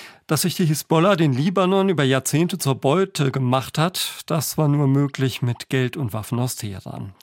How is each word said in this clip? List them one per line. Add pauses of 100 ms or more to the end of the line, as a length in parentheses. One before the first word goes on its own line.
(260)
Dass
sich
die
Hisbollah
den
Libanon
über
Jahrzehnte
zur
Beute
gemacht
hat,
das
war
nur
möglich
mit
Geld
und
Waffen
aus
Teheran.